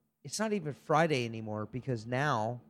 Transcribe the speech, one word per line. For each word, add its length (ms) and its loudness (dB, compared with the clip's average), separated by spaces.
it's 160 -8
not 140 0
even 220 -2
Friday 400 4
anymore 480 -4
because 340 -4
now 640 0